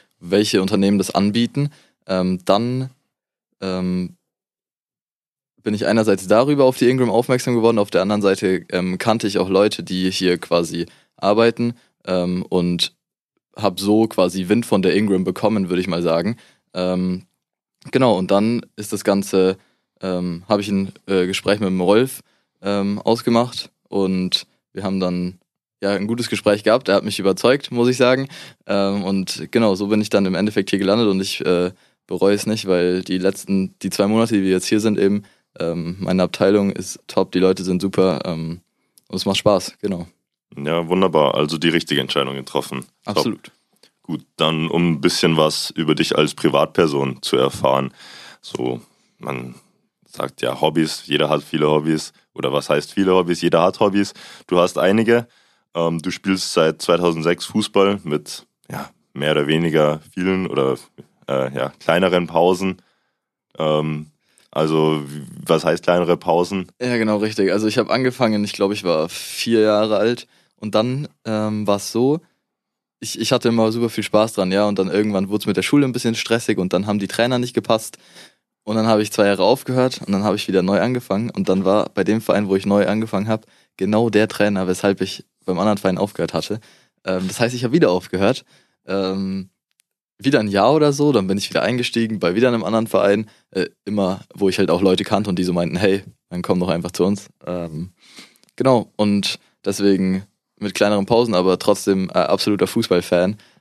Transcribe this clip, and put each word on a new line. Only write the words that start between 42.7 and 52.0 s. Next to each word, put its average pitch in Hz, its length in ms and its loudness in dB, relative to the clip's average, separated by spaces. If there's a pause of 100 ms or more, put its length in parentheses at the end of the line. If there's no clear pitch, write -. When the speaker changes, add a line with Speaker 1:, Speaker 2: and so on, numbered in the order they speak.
Speaker 2:
Top. 101 120 -8
Speaker 1:
Absolut. - 360 -4 (500)
Speaker 2:
Gut, 76 220 -8 (120)
dann 80 320 0
um 85 240 2
ein 71 80 -4
bisschen 85 360 0
was 78 340 0
über 80 240 0
dich - 220 -2
als 76 180 2
Privatperson 71 880 0
zu - 140 -2
erfahren. 67 560 0 (480)
So, 62 400 -8 (380)
man 64 360 -10 (500)
sagt - 380 -10
ja 65 180 -4
Hobbys, 78 460 0
jeder 73 220 0
hat 76 140 0
viele 76 280 0
Hobbys. 78 420 0 (220)